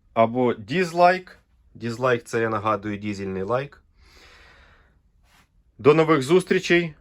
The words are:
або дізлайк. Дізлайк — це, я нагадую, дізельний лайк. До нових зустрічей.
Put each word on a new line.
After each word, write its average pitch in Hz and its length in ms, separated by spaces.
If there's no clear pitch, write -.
або 117 400
дізлайк. 175 840
Дізлайк — 117 520
це, 117 160
я 113 80
нагадую, 107 480
дізельний 95 460
лайк. 123 400
До 131 160
нових 156 280
зустрічей. 175 800